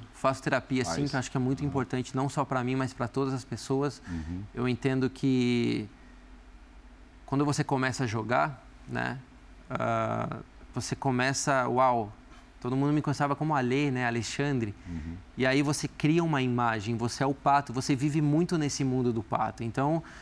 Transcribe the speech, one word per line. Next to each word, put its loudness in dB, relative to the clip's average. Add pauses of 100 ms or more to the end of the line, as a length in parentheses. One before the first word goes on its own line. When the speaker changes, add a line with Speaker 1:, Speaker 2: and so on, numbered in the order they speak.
(140)
Speaker 1:
faço -2
terapia, 0
sim, -2
Speaker 2:
Faz. 0
Speaker 1:
que -2
eu 0
acho -4
que -4
é 0
muito 0
Speaker 2:
Uhum. -2
Speaker 1:
importante, -2
não 0
só -2
pra -2
mim, 0
mas -2
pra -4
todas -2
as -6
pessoas. -2
Speaker 2:
Uhum. -6 (120)
Speaker 1:
Eu 0
entendo 2
que 2 (1400)
quando 2
você 2
começa 0
a 2
jogar, 0 (240)
né, -4 (500)
ah, -2 (360)
você -4
começa, 0
uau, 4 (480)
todo -2
mundo 4
me 4
conhecia 0
como 0
Ale, 2
né, 0
Alexandre. -2 (140)
Speaker 2:
Uhum. -8 (220)
Speaker 1:
E 2
aí 4
você 0
cria 2
uma 2
imagem, 0
você -2
é 4
o 0
Pato, 4
você 0
vive 2
muito 4
nesse -2
mundo 2
do -2
Pato. -2
Então, 0 (200)